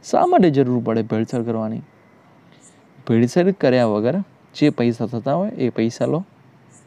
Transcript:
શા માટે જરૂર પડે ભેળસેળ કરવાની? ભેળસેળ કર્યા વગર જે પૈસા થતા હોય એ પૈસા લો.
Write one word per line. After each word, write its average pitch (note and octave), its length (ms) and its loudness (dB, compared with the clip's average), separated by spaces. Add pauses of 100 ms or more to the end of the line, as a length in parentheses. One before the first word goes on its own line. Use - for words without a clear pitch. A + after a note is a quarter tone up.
(100)
શા - 160 2
માટે D#4+ 240 6
જરૂર B2 320 2
પડે A2+ 200 -2
ભેળસેળ A2+ 400 -4
કરવાની? A2+ 360 -6 (1300)
ભેળસેળ B2 420 2
કર્યા B2+ 360 2
વગર A2 340 0 (340)
જે D3 160 2
પૈસા A#2+ 360 -2
થતા B2 280 -4
હોય G3 160 -2
એ C3 180 -4
પૈસા A#2 380 -2
લો. D3+ 180 -2 (640)